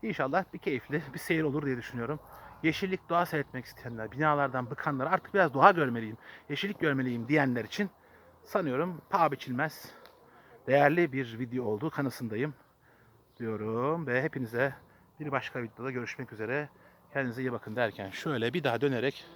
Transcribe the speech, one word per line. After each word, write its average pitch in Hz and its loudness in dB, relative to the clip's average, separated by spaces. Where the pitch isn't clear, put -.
İnşallah 165 0
bir 190 -10
keyifli 151 -2
bir 170 -10
seyir 160 0
olur 147 0
diye 131 -2
düşünüyorum. 120 -6
Yeşillik, 185 -2
doğa 170 4
seyretmek 143 -4
isteyenler, 113 -10
binalardan 135 2
bıkanlar, 135 -2
"Artık 180 0
biraz 175 6
doğa 156 10
görmeliyim, 117 0
yeşillik 196 -4
görmeliyim." 127 0
diyenler 131 2
için 101 -4
sanıyorum 165 -2
paha 165 4
biçilmez 135 -4
değerli 143 6
bir 120 -6
video 123 -4
olduğu 107 -2
kanısındayım 127 -4
diyorum 117 -2
ve 127 0
hepinize 131 -2
bir 151 -6
başka 131 -4
videoda 117 -8
görüşmek 123 -8
üzere. 120 -4
Kendinize 131 -4
iyi 127 -2
bakın 110 -8
derken 104 -2
şöyle 123 -2
bir 165 -2
daha 117 0
dönerek 135 0